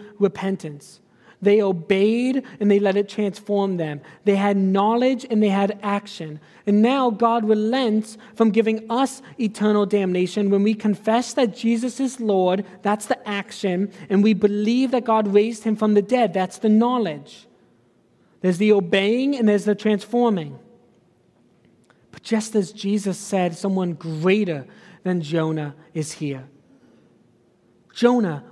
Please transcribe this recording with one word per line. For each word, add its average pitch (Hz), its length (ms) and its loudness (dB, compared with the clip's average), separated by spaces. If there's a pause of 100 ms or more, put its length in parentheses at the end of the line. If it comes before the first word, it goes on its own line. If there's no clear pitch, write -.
(200)
repentance. 185 800 -4 (420)
They 202 180 4
obeyed 208 840 0 (160)
and 208 120 2
they 202 100 4
let 196 160 2
it 202 140 0
transform 196 680 -2
them. 151 240 -6 (240)
They 202 120 4
had 202 200 2
knowledge 220 760 2
and 214 120 2
they 208 80 4
had 202 320 0
action. 202 580 -6 (260)
And 208 140 4
now 254 300 2
God 226 360 0
relents 220 720 0 (180)
from 226 160 4
giving 220 400 0
us 262 300 -2 (180)
eternal 208 460 0
damnation 196 680 0
when 202 120 2
we 214 120 2
confess 220 600 -2
that 233 200 0
Jesus 233 460 -2
is 262 200 -4
Lord, 190 440 2 (160)
that's 208 260 -2
the - 220 -4
action, 196 640 -4 (160)
and 202 160 4
we 220 80 4
believe 220 600 0
that 240 120 -2
God 220 240 0
raised 214 360 0
him 214 120 0
from 214 160 0
the 202 100 4
dead, 220 300 0
that's 185 260 -4
the 220 120 0
knowledge. 214 760 0 (920)
There's 180 180 0
the 208 140 4
obeying 202 640 0
and 226 100 0
there's 208 200 2
the 208 80 2
transforming. 202 840 -2 (1500)
But - 100 -20
just 214 340 -4
as 190 160 0
Jesus 196 460 -4
said, 180 360 -2
someone 185 380 -2
greater 165 720 -2 (360)
than 180 180 -2
Jonah 156 540 -4 (180)
is 156 200 -6
here. 135 360 -8 (1400)
Jonah 226 600 2